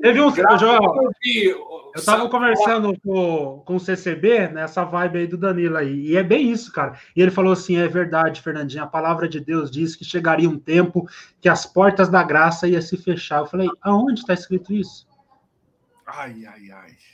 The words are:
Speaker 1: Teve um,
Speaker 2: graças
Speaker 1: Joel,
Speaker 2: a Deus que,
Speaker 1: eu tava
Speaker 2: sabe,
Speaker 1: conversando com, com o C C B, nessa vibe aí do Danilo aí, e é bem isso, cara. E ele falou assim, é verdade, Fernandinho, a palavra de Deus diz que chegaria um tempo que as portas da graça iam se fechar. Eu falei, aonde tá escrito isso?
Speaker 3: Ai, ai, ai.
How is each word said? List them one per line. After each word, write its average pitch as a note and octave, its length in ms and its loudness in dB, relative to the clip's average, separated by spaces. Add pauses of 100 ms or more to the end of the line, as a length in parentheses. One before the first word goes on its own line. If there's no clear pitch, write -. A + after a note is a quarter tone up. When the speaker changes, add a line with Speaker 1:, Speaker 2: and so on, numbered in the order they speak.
Speaker 1:
Teve A#3+ 200 4
um, D4 100 6
Speaker 2:
graças G3 280 4
Speaker 1:
Joel, A3+ 240 4
Speaker 2:
a F#3 160 2
Deus B3+ 220 0
que, A#3 240 0 (500)
Speaker 1:
eu D#3+ 100 -10
tava G#3+ 140 4
Speaker 2:
sabe, A#3 100 -4
Speaker 1:
conversando A3 720 0
com, E3 640 -4
com F3+ 120 -4
o - 20 -6
C F#3 160 -4
C F3+ 180 -4
B, F#3+ 360 2
nessa D#3 340 -6
vibe F3 360 -4
aí F3 80 -2
do F3 100 -8
Danilo F3 400 -2
aí, C#3+ 300 -4
e D#3+ 100 0
é F#3+ 60 4
bem A#3 280 2
isso, A3 200 -8
cara. - 280 -6 (160)
E E3+ 60 4
ele F#3 100 4
falou F#3 220 2
assim, F3+ 240 -2
é E3+ 100 2
verdade, D#3+ 540 -2
Fernandinho, D3+ 420 -8
a C#3+ 40 -10
palavra D#3+ 400 -2
de D#3 120 -8
Deus D3 320 -4
diz D#3+ 240 -4
que - 80 -20
chegaria E3 460 0
um D3+ 100 -4
tempo E3+ 480 0 (320)
que - 80 0
as - 180 2
portas F#3+ 440 2
da F3+ 140 4
graça E3 440 2
iam F3 140 2
se F3 160 -6
fechar. E3+ 420 -4
Eu D3+ 80 -2
falei, F#3 220 -2 (120)
aonde G#3+ 440 0
tá F#3 80 -2
escrito F3+ 400 -4
isso? - 340 -8 (1000)
Speaker 3:
Ai, B2 400 -14
ai, G2+ 260 -20
ai. F#2+ 200 -20 (220)